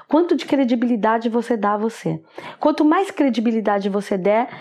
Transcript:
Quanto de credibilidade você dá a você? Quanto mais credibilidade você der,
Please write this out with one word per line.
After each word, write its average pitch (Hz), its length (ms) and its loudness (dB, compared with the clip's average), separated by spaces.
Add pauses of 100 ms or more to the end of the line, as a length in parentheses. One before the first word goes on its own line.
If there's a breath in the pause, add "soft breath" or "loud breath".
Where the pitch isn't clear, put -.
Quanto 339 260 2
de 262 120 -2
credibilidade 233 840 0
você 233 300 0
dá 202 160 0
a 208 40 -2
você? 185 460 -4 (340 loud breath)
Quanto 302 280 2
mais 381 260 2
credibilidade 220 800 0
você 196 280 -2
der, 208 320 2 (120)